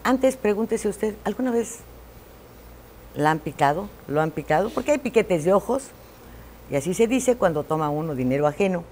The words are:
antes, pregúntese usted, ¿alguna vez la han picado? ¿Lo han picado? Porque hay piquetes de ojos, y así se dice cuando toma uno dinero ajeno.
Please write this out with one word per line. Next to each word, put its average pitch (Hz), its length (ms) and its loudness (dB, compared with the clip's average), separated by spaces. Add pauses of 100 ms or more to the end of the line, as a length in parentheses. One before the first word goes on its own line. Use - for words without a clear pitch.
antes, 262 320 2
pregúntese 214 540 -2
usted, 208 240 -4 (100)
¿alguna 247 280 -2
vez 233 260 -2 (1400)
la 147 160 2
han 160 80 2
picado? 151 500 0 (200)
¿Lo 147 120 0
han 156 100 0
picado? 160 380 0
Porque 269 240 -2
hay 294 60 2
piquetes 202 460 0
de 190 100 4
ojos, 240 300 0 (840)
y 139 60 -2
así 143 160 -2
se 220 140 4
dice 247 300 2
cuando 147 280 2
toma 156 240 0
uno 151 260 -2
dinero 131 320 2
ajeno. 175 460 0